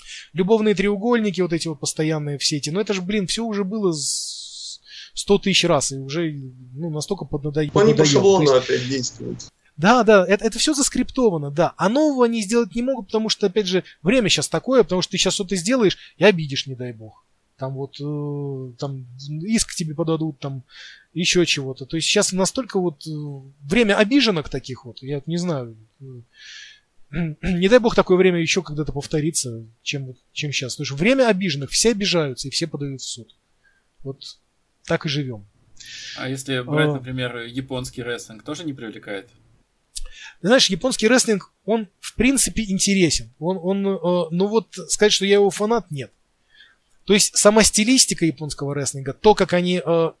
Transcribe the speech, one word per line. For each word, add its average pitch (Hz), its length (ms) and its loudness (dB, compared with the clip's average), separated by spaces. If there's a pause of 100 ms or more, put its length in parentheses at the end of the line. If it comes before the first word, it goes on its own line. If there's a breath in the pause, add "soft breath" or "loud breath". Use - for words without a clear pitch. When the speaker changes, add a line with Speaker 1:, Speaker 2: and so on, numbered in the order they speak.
(340 loud breath)
Speaker 1:
Любовные 214 420 2
треугольники, 202 680 0
вот 170 120 0
эти 165 140 -2
вот 156 120 -8
постоянные 151 580 -2
в - 80 -6
сети, 147 240 -2
ну, 170 100 -2
это 214 140 -2
же, 190 80 -4
блин, 196 260 -2
все 226 180 -4
уже 202 180 -2
было 196 280 0
с-, - 880 -8 (320 loud breath)
сто - 240 2
тысяч 190 280 0
раз, 151 260 2
и 135 60 -10
уже, 147 340 -4 (420)
ну, 160 160 -8
настолько 151 360 -6
поднадо-, 147 360 -4
Speaker 2:
Они 151 80 -2
по 151 100 2
Speaker 1:
поднадоело. 147 260 6
Speaker 2:
шаблону 151 400 6
Speaker 1:
То 135 100 6
есть 123 140 4
Speaker 2:
опять 127 180 0
действуют. 123 520 -6 (380)
Speaker 1:
Да, 220 260 6
да, 202 220 8
это, 202 200 2
это 220 140 -2
все 311 140 2
заскриптовано, 233 760 0
да. 151 260 0
А 196 120 2
нового 269 360 4
они 233 160 0
сделать 214 340 0
не 233 60 -2
могут, 247 260 -2
потому 220 220 0
что, - 180 0
опять 196 200 0
же, 180 160 0 (180 loud breath)
время 208 280 2
щас - 180 0
такое, 240 360 2
потому 180 180 0
что - 100 -6
ты 185 60 -4
щас 180 160 2
что-то 196 220 -4
сделаешь 196 420 2 (200 loud breath)
и 160 60 0
обидишь, 156 440 2
не 135 80 -10
дай 123 180 -10
бог. 110 320 -20 (320)
Там 135 180 -8
вот, 135 260 -10
э, 143 760 -6
там 135 300 -8 (360)
иск 220 280 0
к - 40 -12
тебе 156 200 -6
подадут, 160 440 -2
там 135 240 -8 (500 loud breath)
еще 160 320 2
чего-то. 135 400 -6
То - 100 -10
есть 160 120 -2
щас 202 260 2
настолько 190 460 -2
вот, 170 280 -4
э, 160 40 -8 (500)
время 151 340 2
обиженок 214 540 2
таких 131 340 -10
вот, - 180 -18
я 135 140 -8
вот 139 120 -8
не 165 100 -4
знаю, 135 400 -6 (240)
э, 135 40 -18 (1040 loud breath)
<clears throat> 156 300 -4
не 180 280 2
дай 247 100 8
бог 226 160 2
такое 185 220 4
время 180 240 4
еще 165 200 0
когда-то 147 300 -6
повторится, 135 720 -4 (200)
чем 139 240 -8
вот, 127 100 -16 (160)
чем 147 180 -6
щас. 131 220 -6
Потому 143 120 -8
что 135 100 -8
время 233 340 4
обиженных, 175 400 -2
все - 220 4
обижаются 170 580 -2
и - 20 -12
все - 160 -4
подают 143 320 -8
в - 60 -12
суд. - 280 -14 (680)
Вот 135 180 -10 (640)
так - 220 -4
и 160 40 -2
живем. 127 360 -6 (720 loud breath)
Speaker 3:
А 123 100 -8
если 131 340 -4
брать, 151 280 0
Speaker 1:
А. 147 40 -2
Speaker 3:
например, 127 440 -6
японский 127 640 -8
рестлинг, 117 400 -10
тоже 160 220 -10
не 147 80 -6
привлекает? 107 560 -12 (1120 loud breath)
Speaker 1:
Ты 165 60 -2
знаешь, 247 220 4
японский 214 380 -2
рестлинг, 226 460 2 (120)
он 214 220 -2 (140)
в - 140 -14
принципе 226 480 2
интересен. 185 760 2
Он, 180 220 -4
он, 196 260 0
э, 180 440 0
ну 180 160 0
вот 208 200 0 (220)
сказать, 208 240 4
что 190 120 0
я 202 100 4
его 202 140 6
фанат, 214 400 -2
нет. 135 220 -8 (920 soft breath)
То 190 80 2
есть - 240 2
сама 208 260 8
стилистика 214 600 2
японского 143 480 -4
рестлинга, 135 400 -6
то, 208 220 4
как 185 180 0
они, 180 320 0
э, 165 340 2